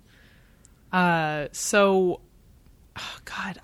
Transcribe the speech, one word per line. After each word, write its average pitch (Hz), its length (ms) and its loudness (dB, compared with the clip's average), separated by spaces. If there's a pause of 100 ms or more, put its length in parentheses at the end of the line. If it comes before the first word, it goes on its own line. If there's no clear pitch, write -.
(920)
Uh, 160 600 0
so, 190 720 2 (760)
oh - 280 -14
God, 190 380 -10